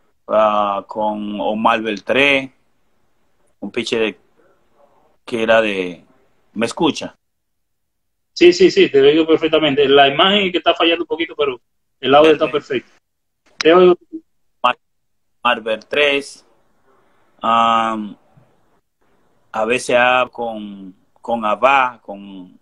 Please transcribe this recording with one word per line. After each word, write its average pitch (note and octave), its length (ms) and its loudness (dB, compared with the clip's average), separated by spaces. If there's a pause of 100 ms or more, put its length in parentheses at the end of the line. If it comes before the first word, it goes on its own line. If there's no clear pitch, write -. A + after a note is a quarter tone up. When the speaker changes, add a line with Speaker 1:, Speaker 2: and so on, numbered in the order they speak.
(280)
Speaker 1:
ah, G#2 580 0
con G#2+ 540 -8
Omar A2 420 -2
Beltré, C3 680 -2 (1080)
un G2+ 100 -12
pitcher A#2 300 -6
de, G#2 180 -4 (1080)
que A#2 180 -8
era A2+ 200 2
de, F#2+ 420 -6 (480)
¿me A2 140 -4
escucha? B2 500 -6 (1160)
Speaker 2:
Sí, F3 200 6
sí, F3 180 4
sí, F3+ 200 2
te C#3 100 2
oigo D3+ 260 4
perfectamente. D3+ 640 0
La C#3 200 6
imagen F#3+ 380 0
es F#3 60 -6
que F3 60 -2
está E3+ 160 0
fallando E3+ 300 -2
un - 40 -20
poquito, D#3+ 260 -6
pero C#3+ 240 -4 (400)
el C3 160 0
audio D#3 180 6
está D#3 180 -2
Speaker 1:
Perfecto. C#3 400 -8 (520)
Speaker 2:
perfecto. - 160 -20
Te D#3 140 4
oigo. F3+ 240 6 (640)
Speaker 1:
Mar-, B2 160 0 (640)
Mar A#2+ 200 0
Beltré, C#3 580 -2 (1200)
um, A2+ 720 0 (1400)
a A2 120 -4
veces B2 320 -2
hablo B2 340 2
con, G#2 640 -12 (200)
con A#2 320 -8
Abá, B2 560 0
con G2+ 600 -18